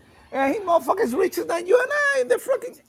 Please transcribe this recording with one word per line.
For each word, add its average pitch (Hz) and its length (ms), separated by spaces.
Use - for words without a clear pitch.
and 269 200
he 440 60
motherfuckers 339 580
richer 370 280
than 349 200
you 440 160
and 508 80
I, 571 300
and 494 100
the 494 60
freaking, 494 540